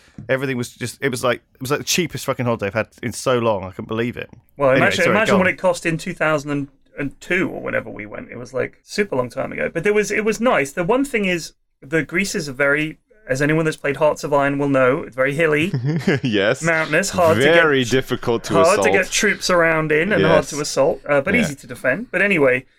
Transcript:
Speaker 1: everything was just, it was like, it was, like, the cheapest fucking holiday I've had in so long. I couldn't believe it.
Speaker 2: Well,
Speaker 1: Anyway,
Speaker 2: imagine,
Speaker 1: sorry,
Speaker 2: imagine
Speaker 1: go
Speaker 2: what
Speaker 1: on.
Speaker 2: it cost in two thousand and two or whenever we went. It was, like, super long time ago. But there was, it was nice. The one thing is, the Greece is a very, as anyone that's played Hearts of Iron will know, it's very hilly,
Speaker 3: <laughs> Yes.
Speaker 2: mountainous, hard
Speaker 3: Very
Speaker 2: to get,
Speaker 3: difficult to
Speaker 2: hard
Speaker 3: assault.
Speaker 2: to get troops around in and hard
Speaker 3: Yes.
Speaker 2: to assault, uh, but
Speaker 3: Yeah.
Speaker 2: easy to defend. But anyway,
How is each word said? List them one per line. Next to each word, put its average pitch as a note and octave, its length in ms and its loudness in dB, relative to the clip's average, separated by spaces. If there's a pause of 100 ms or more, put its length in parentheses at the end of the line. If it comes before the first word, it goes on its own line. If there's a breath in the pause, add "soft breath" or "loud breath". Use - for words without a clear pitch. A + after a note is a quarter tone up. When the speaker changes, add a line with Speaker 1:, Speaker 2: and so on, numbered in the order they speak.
(280 soft breath)
Speaker 1:
everything C3+ 300 -2
was A#2+ 180 -6
just, - 260 -10
it C#3 80 -2
was B2 140 -4
like, A#2+ 200 0 (100)
it - 80 -20
was, B2+ 80 -8
like, C#3+ 120 0
the - 40 -14
cheapest - 400 -4
fucking C3 200 -4
holiday A2+ 220 -2
I've F#2+ 60 -6
had A2 140 -2 (160)
in G#2+ 100 -6
so B2+ 240 0
long. A2+ 280 0
I F#2 40 -10
couldn't - 180 -12
believe A2+ 300 -4
it. - 120 -10 (280)
Speaker 2:
Well, C#3 140 2
Speaker 1:
Anyway, C3+ 160 4
Speaker 2:
imagine, G3 160 0
Speaker 1:
sorry, A2+ 120 4
Speaker 2:
imagine G#3+ 200 2
Speaker 1:
go - 20 4
Speaker 2:
what F#3 100 4
Speaker 1:
on. F3+ 60 2
Speaker 2:
it - 40 -14
cost F3+ 280 -2
in D#3+ 120 0
two E3+ 160 -8
thousand D3 540 -2 (300)
and C#3 240 -8
two F3+ 280 -2
or G2 120 -10
whenever A#2 280 -4
we A2 180 -12
went. - 240 -14
It - 60 -14
was, A#2+ 160 -14
like, A#2+ 300 -4
super - 320 -4
long B2+ 140 -2
time - 240 -8
ago. - 180 -4
But D#3+ 120 -4
there G#3 100 2
was, G#3 180 0
it G#3+ 140 -2
was A3 160 -2
nice. E3+ 320 0
The F3+ 100 -4
one A#3+ 220 0
thing A3 200 -2
is, F3 280 -4 (280)
the D3 220 -2
Greece F#3+ 320 -4
is E3 140 -4
a C3 40 -8
very, D3 460 0 (300)
as C3+ 120 0
anyone D#3 220 2
that's D#3 140 -2
played C#3+ 180 -4
Hearts D3 300 0
of D3 80 0
Iron C#3 260 2
will C#3+ 80 0
know, C3 360 4
it's - 120 -16
very C3+ 180 0
hilly, D#3 380 2 (260)
Speaker 3:
<laughs> D3 240 0
Yes. G#2+ 400 2
Speaker 2:
mountainous, D#3+ 500 0
hard E3+ 260 4
Speaker 3:
Very D3 480 6
Speaker 2:
to A2+ 40 -4
get, - 20 -8
Speaker 3:
difficult A#2+ 540 0
to C#3+ 100 -4
Speaker 2:
hard E3 120 6
Speaker 3:
assault. C3 200 4
Speaker 2:
to F#2 40 2
get F#3+ 180 2
troops - 400 -2
around E3 440 2
in E3 180 0
and G3+ 120 2
hard D#3 200 4
Speaker 3:
Yes. - 60 -12
Speaker 2:
to D3 120 -8
assault, - 460 0
uh, C#3+ 140 2
but F#3 120 -2
Speaker 3:
Yeah. A#3+ 80 2
Speaker 2:
easy D#3 140 -2
to - 120 -18
defend. C3+ 440 -4
But F3+ 100 -2
anyway, C#3 440 2 (140)